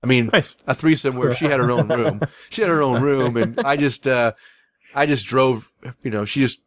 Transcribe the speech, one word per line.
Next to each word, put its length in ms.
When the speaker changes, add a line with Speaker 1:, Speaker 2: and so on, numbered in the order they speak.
Speaker 1:
I 20
mean, 260
Speaker 2:
Nice. 220
Speaker 1:
a 60
threesome 420
where 180
she 120
had 120
her 140
own 160
room. 320
Speaker 2:
<laughs> 140
Speaker 1:
She 120
had 80
her 120
own 200
room, 340
and 220
I 180
just, 300
uh, 280
I 120
just 200
drove, 460
you 120
know, 120
she 180
just 240